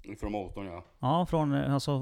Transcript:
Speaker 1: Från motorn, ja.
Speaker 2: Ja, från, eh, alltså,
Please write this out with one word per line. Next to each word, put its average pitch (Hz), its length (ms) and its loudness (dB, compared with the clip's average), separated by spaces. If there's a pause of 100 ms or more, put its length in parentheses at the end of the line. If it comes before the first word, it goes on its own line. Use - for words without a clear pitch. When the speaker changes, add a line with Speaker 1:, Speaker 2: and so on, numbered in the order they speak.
(200)
Speaker 1:
Från 107 120 -4
motorn, 101 340 -4
ja. 90 180 -10 (160)
Speaker 2:
Ja, 160 260 2
från, 156 280 2
eh, 139 200 2
alltså, 139 180 0 (100)